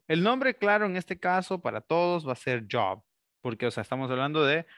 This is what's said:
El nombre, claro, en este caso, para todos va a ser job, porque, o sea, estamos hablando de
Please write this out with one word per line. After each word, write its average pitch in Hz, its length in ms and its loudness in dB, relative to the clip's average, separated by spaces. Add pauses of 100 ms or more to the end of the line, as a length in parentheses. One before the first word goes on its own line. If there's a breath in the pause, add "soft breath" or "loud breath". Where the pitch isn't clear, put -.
El 165 160 2
nombre, 254 320 2
claro, 208 300 2
en 185 100 -2
este 180 240 -8
caso, 185 420 0
para 110 180 -4
todos 170 460 0
va 131 60 -2
a 120 40 -4
ser 120 320 -4
job, 101 360 0 (360)
porque, 120 260 -4
o 117 40 0
sea, 113 120 -6
estamos 127 280 -4
hablando 147 340 0
de 156 220 2 (120 soft breath)